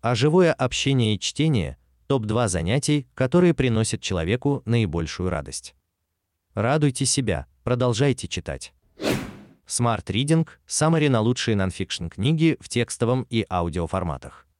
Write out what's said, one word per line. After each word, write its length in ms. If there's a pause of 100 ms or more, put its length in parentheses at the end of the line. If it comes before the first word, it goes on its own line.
А 140
живое 360
общение 600
и 60
чтение — 580 (300)
топ-два 400
занятий, 640
которые 400
приносят 480
человеку 640
наибольшую 640
радость. 460 (800)
Радуйте 500
себя, 400 (180)
продолжайте 640
читать. 460 (920)
Smart 400
Reading – 400 (200)
summary 400
на 140
лучшие 340
нонфикшн 520
книги 520
в 80
текстовом 640
и 200
аудиоформатах. 1000 (120)